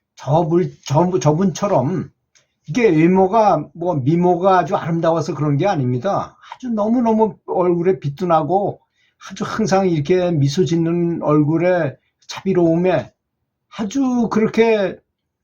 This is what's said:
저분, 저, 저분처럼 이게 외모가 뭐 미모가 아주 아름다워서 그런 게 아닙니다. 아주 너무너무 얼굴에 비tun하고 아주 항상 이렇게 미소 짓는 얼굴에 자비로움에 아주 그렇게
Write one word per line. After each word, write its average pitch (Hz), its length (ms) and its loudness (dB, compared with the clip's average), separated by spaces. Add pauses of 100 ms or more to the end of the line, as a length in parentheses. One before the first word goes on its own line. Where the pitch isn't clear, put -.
(160)
저분, 160 560 0 (140)
저, 180 340 2
저분처럼 160 880 0 (580)
이게 226 200 0
외모가 185 840 2
뭐 170 220 -4
미모가 175 640 2
아주 175 160 -2
아름다워서 165 600 -2
그런 147 220 -2
게 170 100 0
아닙니다. 143 720 -4 (160)
아주 254 160 -12
너무너무 220 640 0 (100)
얼굴에 175 540 0
비tun하고 160 800 -2 (500)
아주 196 160 -10
항상 190 440 0
이렇게 175 420 0
미소 147 340 0
짓는 170 560 0
얼굴에 156 760 0 (300)
자비로움에 175 840 0 (640)
아주 247 540 -2
그렇게 220 680 2 (460)